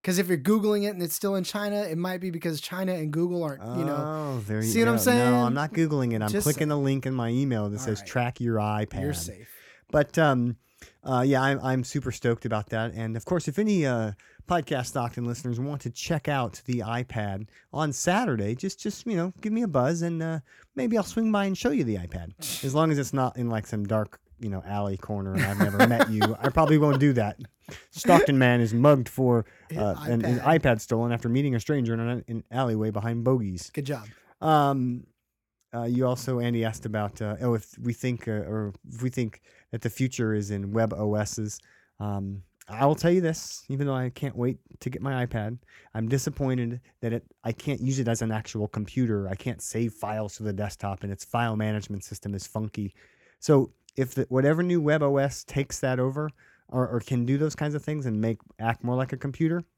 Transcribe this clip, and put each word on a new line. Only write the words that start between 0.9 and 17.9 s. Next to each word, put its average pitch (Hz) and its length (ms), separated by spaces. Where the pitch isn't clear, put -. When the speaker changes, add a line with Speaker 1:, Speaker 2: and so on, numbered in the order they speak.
Speaker 1:
and 180 120
it's 165 100
still 196 220
in 185 80
China, 208 400
it 160 140
might 185 220
be 185 100
because 165 320
China 185 320
and 156 180
Google 175 320
aren't, 139 180
you - 60
know. 143 140
Speaker 2:
Oh, 147 500
there 107 140
you - 20
Speaker 1:
See 113 160
what 226 60
Speaker 2:
go. 233 80
Speaker 1:
I'm 226 40
saying? 240 340
Speaker 2:
No, 247 100
I'm 240 120
not 151 200
Googling 147 400
it. 110 80
I'm 107 80
Speaker 1:
Just 104 160
Speaker 2:
clicking 147 140
Speaker 1:
saying. 151 100
Speaker 2:
the 147 80
link 135 280
in 131 80
my 117 160
email 120 400
that 104 100
Speaker 1:
All 131 40
Speaker 2:
says, 110 160
Speaker 1:
right. - 80
Speaker 2:
"Track 120 320
your 117 160
iPad." 107 460
Speaker 1:
You're 147 120
safe. 95 360
Speaker 2:
But, 147 260
um, 123 380
uh, 127 240
yeah, 131 140
I'm, 139 200
I'm 131 220
super 127 300
stoked 117 320
about 107 240
that. 113 240
And, 113 240
of - 80
course, 170 240
if 147 100
any, 202 260
uh, 113 280
Podcast 151 400
Stockton 120 380
listeners 120 340
want 143 220
to 123 80
check 156 400
out 127 360
the 123 140
iPad 110 680
on 147 180